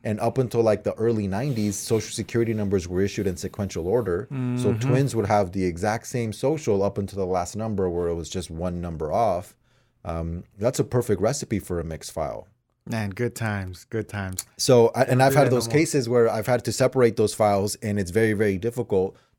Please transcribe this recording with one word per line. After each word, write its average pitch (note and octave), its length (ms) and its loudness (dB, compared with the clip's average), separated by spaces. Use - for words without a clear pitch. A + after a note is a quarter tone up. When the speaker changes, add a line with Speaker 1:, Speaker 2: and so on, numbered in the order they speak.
Speaker 1:
And G#2+ 160 -2
up A#2 180 0
until, A#2 240 0
like, G#2+ 220 2
the G2 100 0
early A2 320 0
nineties, G#2 500 -2
social - 360 -2
security A2+ 420 -2
numbers G2 320 0
were F2+ 160 0
issued G2+ 240 -2
in F2+ 100 -2
sequential F#2 520 -6
order. G2+ 420 0
So C#3 60 -8
Speaker 2:
Mm-hmm. B2 520 -2
Speaker 1:
twins B2 280 2
would G2+ 100 0
have G2+ 260 2
the F#2+ 120 -2
exact F#2+ 420 -2
same A2+ 260 -4
social C3 500 0
up G2 160 0
until G2 200 -6
the F#2+ 80 -2
last F2+ 300 -2
number G2+ 320 -2
where E2+ 200 -2
it E2+ 60 -2
was E2 140 -6
just F2+ 220 -6
one F2 300 -4
number D#2 320 -6
off. G2 440 0
Um, E2 400 -6
that's A2+ 220 -2
a C#3 60 0
perfect A2+ 360 0
recipe A2 380 0
for E2+ 220 -4
a D#2+ 40 -6
mixed D#2 280 -10
file. C2 340 -6
Speaker 2:
Man, G#2+ 240 -4
good A#2+ 240 -4
times, G2 560 -6
good A2 180 -6
times. F#2+ 380 -8
Speaker 1:
So, A#2+ 380 6
I, - 80 -2
and B2+ 160 4
Speaker 2:
Don't C3 40 6
Speaker 1:
I've C3+ 100 6
Speaker 2:
do C#3+ 60 6
Speaker 1:
had C#3 80 6
Speaker 2:
that A#2+ 40 2
no B2+ 60 2
Speaker 1:
those A#2 120 -2
Speaker 2:
more. A#2 100 0
Speaker 1:
cases D3+ 300 0
where A#2 220 4
I've G#2 160 -4
had B2 180 0
to A2+ 80 -2
separate B2+ 440 4
those G#2+ 180 2
files, G2+ 480 4
and G#2 160 -2
it's F2 140 -2
very, A2 200 4
very G2+ 240 2
difficult G2+ 600 -2